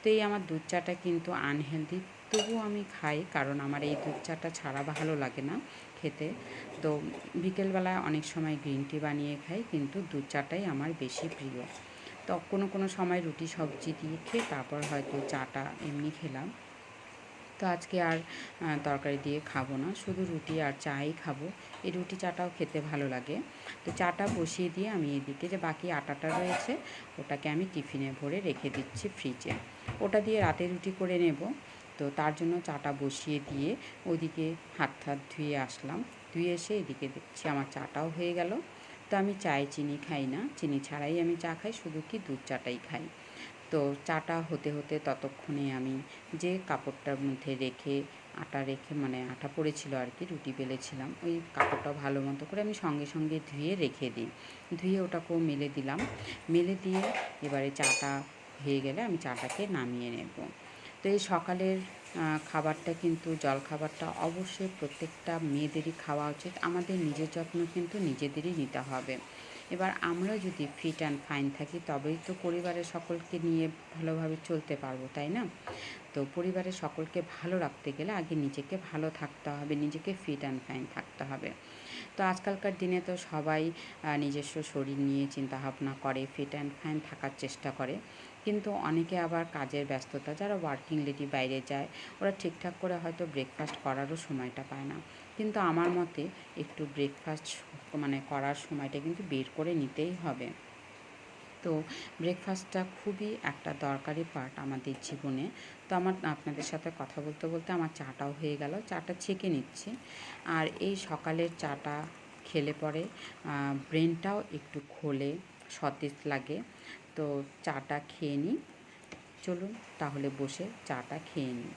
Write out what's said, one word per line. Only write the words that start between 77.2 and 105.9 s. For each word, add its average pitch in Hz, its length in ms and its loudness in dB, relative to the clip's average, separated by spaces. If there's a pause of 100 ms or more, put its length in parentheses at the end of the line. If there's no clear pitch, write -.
ভালো 170 380 0
রাখতে 143 380 0
গেলে 160 140 0
আগে 165 240 0
নিজেকে 143 420 0 (140)
ভালো 156 280 0
থাকতে 147 300 -6
হবে, 147 260 0
নিজেকে 151 380 0 (120)
fit 143 140 0
and 135 200 0 (100)
fine 135 160 -2 (100)
থাকতে - 280 -6
হবে। 135 280 -4 (640)
তো 202 60 4
আজকালকার 190 560 2
দিনে 180 220 4
তো 180 160 -2 (140)
সবাই, 156 400 4 (320)
আহ, 147 140 2
নিজস্ব 143 460 0 (100)
শরীর 139 260 0
নিয়ে 139 320 4
চিন্তাভাবনা 135 720 -2
করে, 135 260 0 (100)
fit 143 140 -2
and 143 200 -2 (120)
fine 156 160 0 (100)
থাকার 139 280 -2
চেষ্টা 135 340 -4
করে, 131 240 -2 (500)
কিন্তু 208 260 2
অনেকে 165 480 4
আবার 165 340 2
কাজের 143 320 0
ব্যস্ততা, 139 480 -2
যারা 202 220 0
ওয়ার্কিং 151 480 2
লেডি 143 280 0
বাইরে 131 340 4
যায়, 139 220 0 (340)
ওরা 196 180 6
ঠিকঠাক 175 420 -2
করে 180 160 2
হয়তো 170 280 -2
ব্রেকফাস্ট 143 580 -2
করারও 139 320 0
সময়টা 131 540 -2
পায় 139 160 -6
না। 139 100 -4 (420)
কিন্তু 214 220 2
আমার 170 300 8
মতে 170 380 2 (300)
একটু 151 280 -4
ব্রেকফাস্ট, 143 600 0 (500)
মানে 139 340 2
করার 139 260 2
সময়টা 143 440 -4
কিন্তু 170 300 -2
বের 131 160 2 (100)
করে 160 180 2
নিতেই 151 500 2
হবে। 127 240 0 (1160)
তো 160 200 4 (380)
ব্রেকফাস্টটা 185 640 2 (180)
খুবই 208 400 0
একটা 147 360 0
দরকারি 147 440 2 (100)
পার্ট 135 260 -4
আমাদের 135 340 -2 (100)
জীবনে। 139 460 -2 (400)
তো 185 60 4